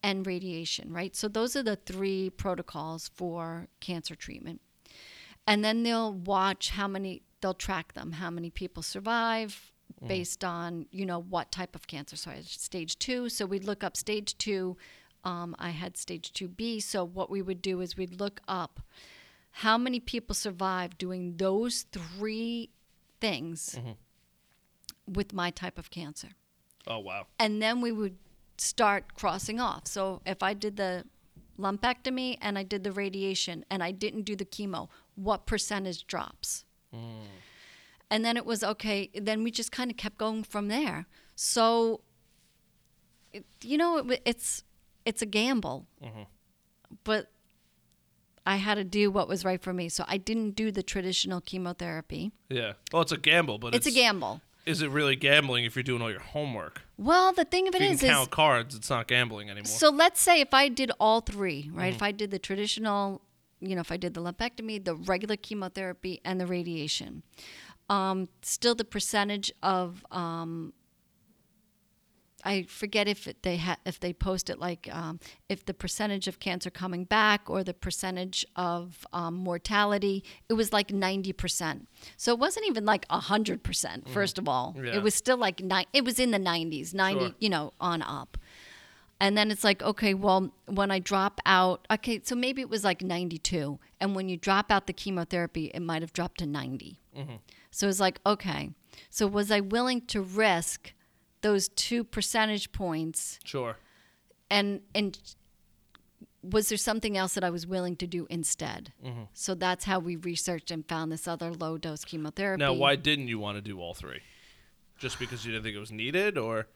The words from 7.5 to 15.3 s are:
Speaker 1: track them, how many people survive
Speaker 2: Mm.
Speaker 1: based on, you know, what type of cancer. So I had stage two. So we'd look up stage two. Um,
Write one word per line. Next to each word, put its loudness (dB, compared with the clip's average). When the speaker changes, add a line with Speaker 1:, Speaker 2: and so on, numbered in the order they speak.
Speaker 1:
track -4
them, -10
how -6
many -8
people -8
survive -2
Speaker 2:
Mm. -10
Speaker 1:
based -4
on, -6
you -6
know, -2
what -4
type -8
of -16
cancer. -12
So -10
I -12
had -16
stage -8
two. -4
So -4
we'd -4
look -4
up -4
stage -4
two. -2
Um, -6